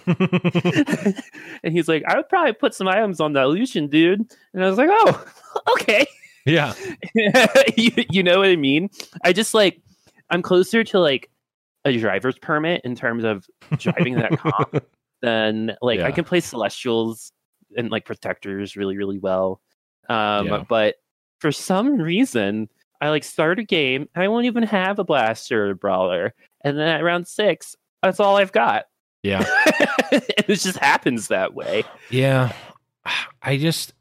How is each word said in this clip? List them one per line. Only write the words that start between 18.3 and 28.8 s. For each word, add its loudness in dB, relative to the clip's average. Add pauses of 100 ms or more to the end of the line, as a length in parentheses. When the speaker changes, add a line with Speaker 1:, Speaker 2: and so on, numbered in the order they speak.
Speaker 2:
really, -4
really -6
well. -2 (480)
Um, -2
Speaker 1:
Yeah. -4
Speaker 2:
but 2 (440)
for 0
some 0
reason, 0 (320)
I, -2
like, 0
start 0
a -6
game, -2
and -2
I 0
won't 0
even 0
have -2
a -4
Blaster 0
or -2
a -4
Brawler. -2 (280)
And -2
then 0
at -2
round -2
six, -2 (280)
that's 0
all 4
I've 2
got. 0 (380)